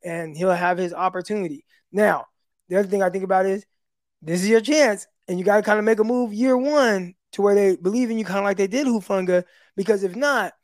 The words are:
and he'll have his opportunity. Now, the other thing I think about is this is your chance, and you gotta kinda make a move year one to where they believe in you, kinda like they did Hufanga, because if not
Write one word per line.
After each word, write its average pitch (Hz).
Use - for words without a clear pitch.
and 165
he'll 185
have 175
his 175
opportunity. 180
Now, 180
the 180
other 202
thing 196
I 185
think 190
about 190
is 196
this 170
is 196
your 226
chance, 247
and 180
you 185
gotta 208
kinda 208
make 214
a 214
move 240
year 254
one 247
to -
where 202
they 196
believe 220
in 226
you, 208
kinda 196
like 202
they 196
did 262
Hufanga, 185
because 196
if 180
not 247